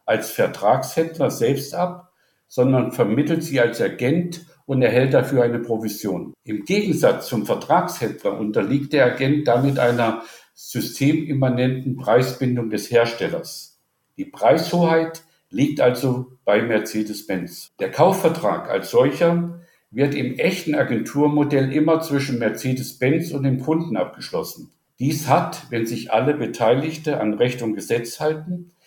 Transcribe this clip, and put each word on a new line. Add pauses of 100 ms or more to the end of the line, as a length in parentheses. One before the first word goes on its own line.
als
Vertragshändler
selbst
ab, (380)
sondern
vermittelt
sie
als
Agent (200)
und
erhält
dafür
eine
Provision. (100)
Im
Gegensatz
zum
Vertragshändler
unterliegt
der
Agent
damit
einer (320)
systemimmanenten
Preisbindung
des
Herstellers. (380)
Die
Preishoheit (260)
liegt
also (140)
bei
Mercedes-Benz. (100)
Der
Kaufvertrag
als
solcher (300)
wird
im
echten
Agenturmodell
immer
zwischen
Mercedes-Benz
und
dem
Kunden
abgeschlossen. (280)
Dies
hat,
wenn
sich
alle
Beteiligte
an
Recht
und
Gesetz
halten, (140)